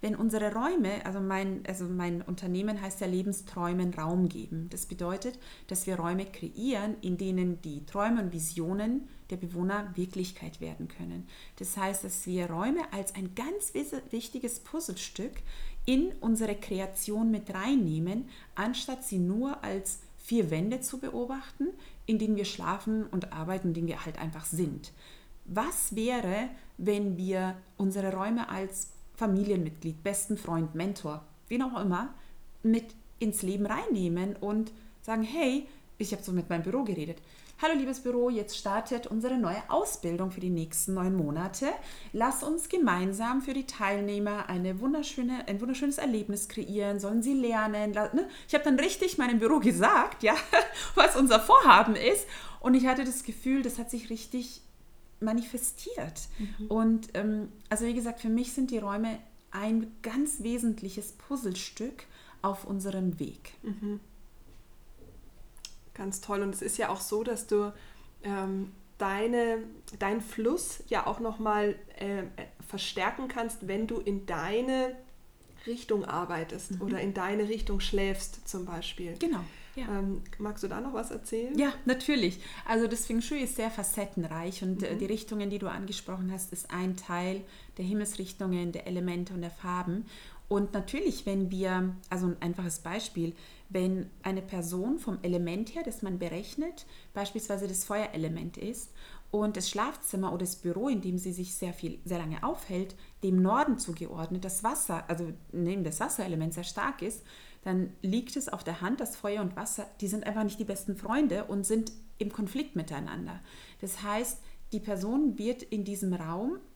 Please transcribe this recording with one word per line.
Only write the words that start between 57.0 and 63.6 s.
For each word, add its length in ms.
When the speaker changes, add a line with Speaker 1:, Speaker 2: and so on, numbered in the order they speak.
Speaker 1:
ähm, 360
also 160
wie 80
gesagt, 280
für 80
mich 240
sind 180
die 80
Räume 400
ein 400
ganz 400
wesentliches 720
Puzzlestück 920
auf 240
unserem 540
Weg. 420